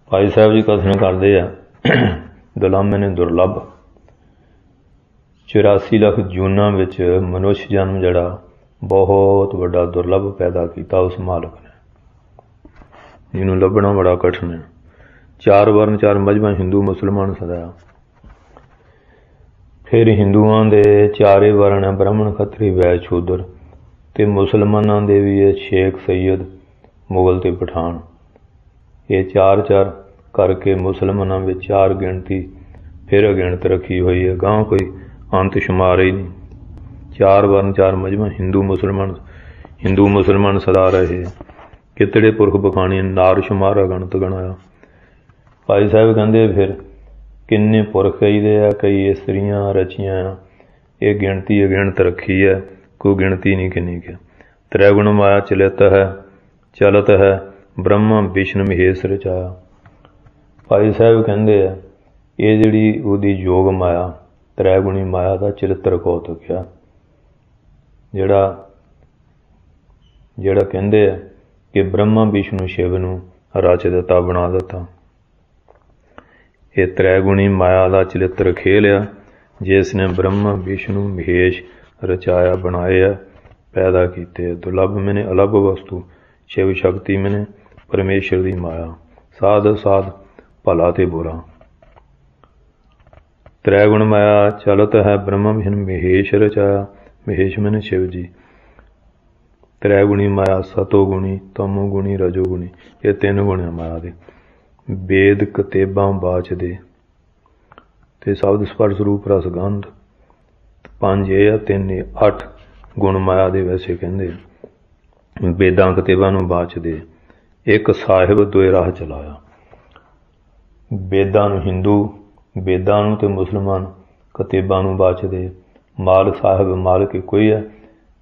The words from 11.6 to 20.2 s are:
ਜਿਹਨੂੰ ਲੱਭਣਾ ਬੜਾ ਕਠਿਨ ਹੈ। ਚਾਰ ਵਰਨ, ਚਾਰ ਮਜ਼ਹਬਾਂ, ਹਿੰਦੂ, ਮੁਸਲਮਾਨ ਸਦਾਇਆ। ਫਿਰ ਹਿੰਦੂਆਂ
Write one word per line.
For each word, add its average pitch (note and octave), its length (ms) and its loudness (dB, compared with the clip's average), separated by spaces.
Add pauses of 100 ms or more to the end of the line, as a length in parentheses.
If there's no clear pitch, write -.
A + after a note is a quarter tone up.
ਜਿਹਨੂੰ F#2 260 -2
ਲੱਭਣਾ G2+ 320 2
ਬੜਾ F2+ 240 2
ਕਠਿਨ F2 360 -4
ਹੈ। E2 100 -14 (760)
ਚਾਰ G#2 300 6
ਵਰਨ, G#2+ 260 4
ਚਾਰ G2+ 220 2
ਮਜ਼ਹਬਾਂ, G2+ 360 2
ਹਿੰਦੂ, F#2+ 280 0
ਮੁਸਲਮਾਨ G2 520 -4
ਸਦਾਇਆ। E2+ 380 -10 (2250)
ਫਿਰ A2+ 220 4
ਹਿੰਦੂਆਂ G#2+ 560 4